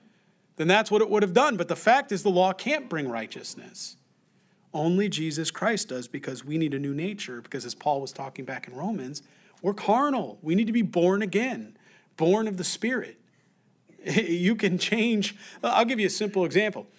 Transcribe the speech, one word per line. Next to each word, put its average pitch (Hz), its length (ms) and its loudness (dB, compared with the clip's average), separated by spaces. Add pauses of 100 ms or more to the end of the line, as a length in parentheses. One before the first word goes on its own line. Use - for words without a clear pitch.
(560)
then 160 140 -2
that's 214 200 4
what 214 120 4
it 208 80 2
would 208 120 4
have 190 120 2
done. 254 240 6
But 170 100 -2
the 165 80 -2
fact 269 380 4
is, 185 100 -2
the 208 60 2
law 185 240 4
can't 262 340 -4
bring 151 220 -4
righteousness." - 880 -10 (800)
Only 180 340 2
Jesus 156 400 -4
Christ - 380 -2
does, 127 200 -8
because 131 380 -10
we 147 140 -2
need 147 160 -2
a 135 40 -4
new 139 140 -4
nature, 156 480 -8
because 120 240 -10
as 120 80 -10
Paul 143 280 -2
was 131 100 -10
talking 127 340 -12
back 127 220 -12
in 123 80 -16
Romans, 147 480 -8 (400)
we're 196 100 0
carnal. 233 720 0
We 156 100 0
need 220 140 2
to 226 60 -2
be 233 100 2
born 180 400 2
again, 196 540 -4 (400)
born 202 300 4
of 196 100 -4
the 180 60 -4
Spirit. - 540 -4 (840)
<laughs> - 20 -10
You 180 500 2
can 185 220 2
change. 220 580 0 (280)
I'll 233 220 4
give 233 140 -2
you 208 60 2
a 175 60 0
simple 196 340 0
example. 180 400 0 (120)